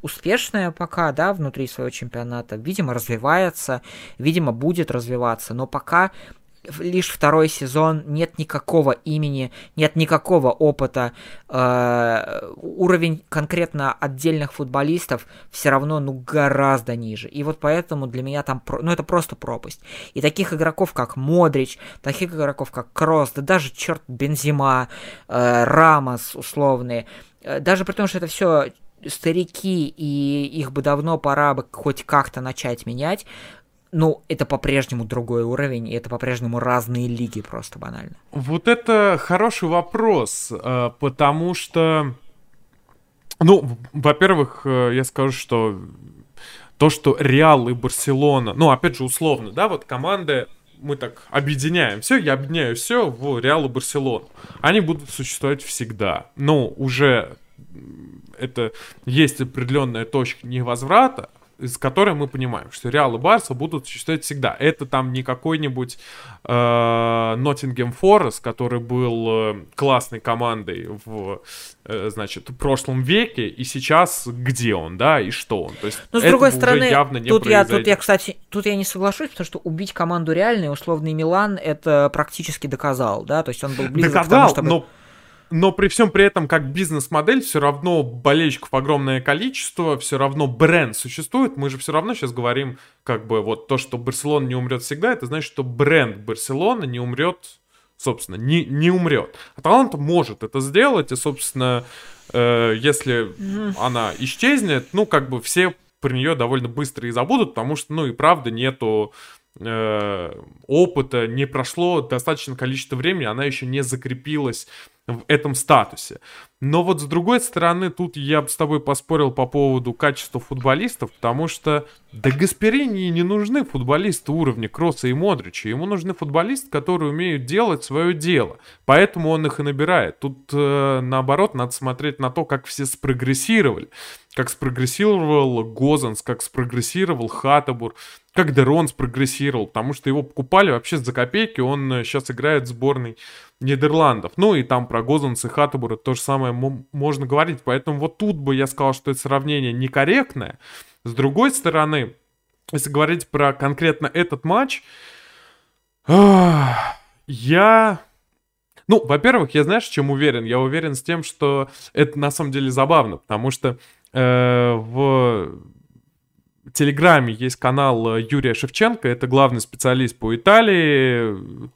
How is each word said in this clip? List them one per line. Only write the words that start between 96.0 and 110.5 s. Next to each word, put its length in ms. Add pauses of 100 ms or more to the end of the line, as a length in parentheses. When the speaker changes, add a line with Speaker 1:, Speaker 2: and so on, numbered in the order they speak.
Speaker 2:
Барселоны 680
не 140
умрет, 380 (580)
собственно, 400
не, 280
не 260
умрет. 460 (200)
Аталанта 420
может 460
это 160
сделать, 520
и, 40
собственно, 680 (500)
э, 440
если 600
Speaker 1:
Мгм. 380
Speaker 2:
она 420
исчезнет, 760
ну, 140
как 240
бы 100
все 340 (260)
про 140
нее 220
довольно 320
быстро 400
и 40
забудут, 420
потому 220
что, 180
ну, 120
и 60
правда 380
нету, 600 (480)
э, 720 (360)